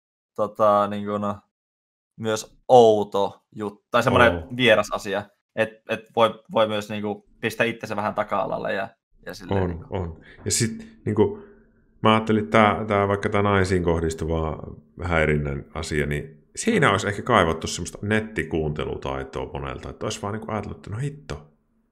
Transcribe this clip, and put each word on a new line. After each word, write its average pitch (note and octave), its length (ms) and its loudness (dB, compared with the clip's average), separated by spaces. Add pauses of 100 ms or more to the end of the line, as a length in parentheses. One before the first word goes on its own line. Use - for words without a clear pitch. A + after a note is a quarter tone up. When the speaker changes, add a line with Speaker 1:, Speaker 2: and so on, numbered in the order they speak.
(360)
Speaker 1:
tota, G#2 540 4
niinku, G#2 280 -4
no, G2+ 180 -4 (800)
myös A2 420 -4 (100)
outo G#2 760 6 (140)
juttu, G#2 340 -8
tai A#2+ 120 2
semmonen B2 340 4
Speaker 2:
Oo. E2+ 200 -10
Speaker 1:
vieras A2 360 4
asia, G2+ 300 -4 (340)
et, A2 140 0 (180)
et G#2+ 120 -4 (160)
voi, A2+ 260 2 (100)
voi A2 160 2
myös, G#2 220 -4
niinku, G#2 360 -8 (140)
pistää A#2 260 -2
itsensä A2+ 300 -6
vähän G#2 180 -2
taka-alalle G#2 580 -2
ja, G2 160 -4 (380)
ja F2+ 80 -10
silleen, F#2+ 280 -4
Speaker 2:
On, F2+ 80 0
Speaker 1:
niinku. E2 200 -10
Speaker 2:
on. E2+ 300 -8 (240)
Ja G#2 60 -6
sit, - 380 -4 (160)
niinku, G#2 380 0 (600)
mä A2 120 6
ajattelin, A2 300 0
että A2+ 140 2
tää, G#2 260 4
tää, G2+ 240 2
vaikka G2+ 200 0
tää G2+ 140 0
naisiin F#2+ 420 2
kohdistuva E2 720 -2 (440)
häirinnän D2+ 600 0 (100)
asia, D#2+ 320 -4
niin D2 360 -8 (140)
siinä G3+ 300 2
Speaker 1:
Mm. A2 60 4
Speaker 2:
olisi G2+ 160 0
ehkä G2+ 140 -4
kaivattu F2 440 2
semmoista - 360 -8
nettikuuntelutaitoa D2+ 1500 -4
monelta, C2+ 380 -10
että - 160 -10
olisi - 160 -8
vaan, G2+ 120 -6
niinku, A2 180 -8
ajatellut, F2+ 260 -6
että - 120 -14
no G#2+ 80 -8
hitto, - 540 -10 (400)